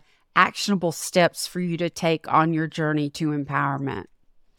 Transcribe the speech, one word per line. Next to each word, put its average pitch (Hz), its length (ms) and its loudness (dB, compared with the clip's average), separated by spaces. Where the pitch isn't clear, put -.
actionable 180 600 2
steps - 540 2
for - 120 -8
you 175 180 -2
to 170 120 -2
take - 420 -2
on 160 220 4
your 156 140 0
journey 151 420 -2
to 151 220 -4
empowerment. 139 760 -4